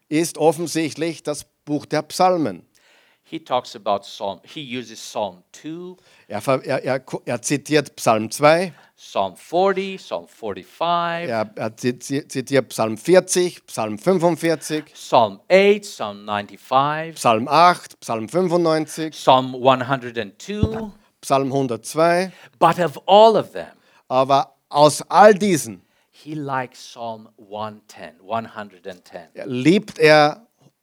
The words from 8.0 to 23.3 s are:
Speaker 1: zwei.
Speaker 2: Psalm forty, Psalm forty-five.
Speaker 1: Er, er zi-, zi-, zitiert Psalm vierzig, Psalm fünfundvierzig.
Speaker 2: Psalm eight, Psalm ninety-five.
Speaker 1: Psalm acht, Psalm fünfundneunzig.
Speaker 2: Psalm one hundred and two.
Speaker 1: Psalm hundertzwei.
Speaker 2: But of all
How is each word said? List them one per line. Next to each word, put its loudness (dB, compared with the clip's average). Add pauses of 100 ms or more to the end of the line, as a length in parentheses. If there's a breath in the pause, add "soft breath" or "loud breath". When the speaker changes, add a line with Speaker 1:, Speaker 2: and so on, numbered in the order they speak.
Speaker 1:
zwei. 2 (240 soft breath)
Speaker 2:
Psalm -6
forty, -2
Psalm -10
forty-five. -6
Speaker 1:
Er, -4
er -8
zi-, -4
zi-, -8
zitiert -2
Psalm -4
vierzig, 0
Psalm -8
fünfundvierzig. -2
Speaker 2:
Psalm 0
eight, 4
Psalm -12
ninety-five. -2
Speaker 1:
Psalm 0
acht, 4
Psalm -8
fünfundneunzig. -2
Speaker 2:
Psalm 2
one 0
hundred -6
and -10
two. -6 (280 soft breath)
Speaker 1:
Psalm -2
hundertzwei. -2 (280 loud breath)
Speaker 2:
But 4
of -2 (100)
all 8